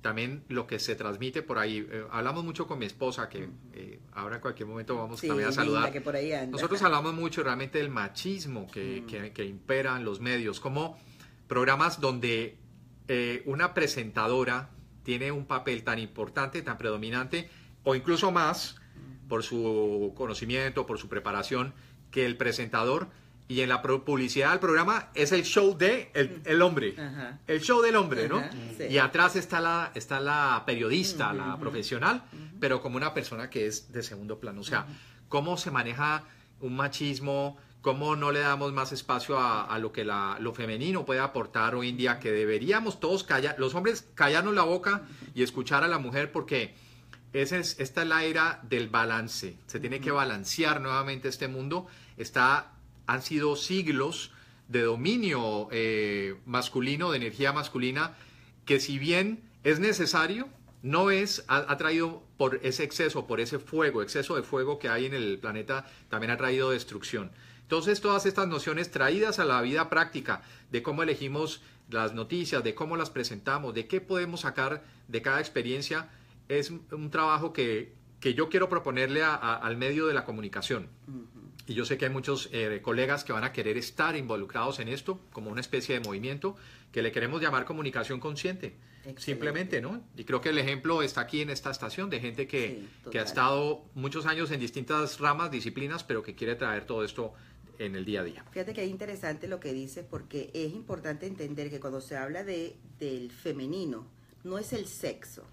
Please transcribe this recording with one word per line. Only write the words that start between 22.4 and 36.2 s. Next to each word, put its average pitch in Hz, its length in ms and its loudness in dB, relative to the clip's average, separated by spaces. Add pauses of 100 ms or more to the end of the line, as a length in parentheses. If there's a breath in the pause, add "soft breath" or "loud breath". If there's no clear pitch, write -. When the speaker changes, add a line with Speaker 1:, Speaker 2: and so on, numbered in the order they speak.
Speaker 1:
y 127 100 2
en 127 100 4
la 127 120 4
pro-, 135 240 2
publicidad 135 460 4
del 185 100 4
programa 180 520 4
es 147 200 4
el 175 100 4
show 196 340 6
de 208 360 4
el, 143 160 4
Speaker 2:
Mm. 170 160 -10
Speaker 1:
el 160 160 6
hombre, 147 360 4
Speaker 2:
Ajá. 139 500 -10
Speaker 1:
el 156 120 2
show 233 220 6
del 226 160 8
hombre, 143 320 4
¿no? - 80 2
Speaker 2:
Ajá, - 120 -2 (280)
sí. - 120 -6
Speaker 1:
Y 135 80 4
atrás 170 380 6
está 175 240 0
la, 165 340 2
está 139 280 -2
la 143 440 4
periodista, 120 680 2
Speaker 2:
Ujú, 101 60 -2
Speaker 1:
la 95 180 -2
Speaker 2:
ujú. - 40 -8
Speaker 1:
profesional, 123 720 0
Speaker 2:
Ujú. 156 300 -14
Speaker 1:
pero 131 200 4
como 127 140 -4
una 151 180 0
persona 123 360 -6
que 110 180 0
es - 240 -6
de 117 120 -4
segundo 107 360 -8
plano. 101 220 -8
O - 20 -10
sea, 104 200 0
Speaker 2:
Ujú. 143 100 -10 (340 loud breath)
Speaker 1:
cómo 156 300 0
se 175 120 -4
maneja 143 540 0 (380 loud breath)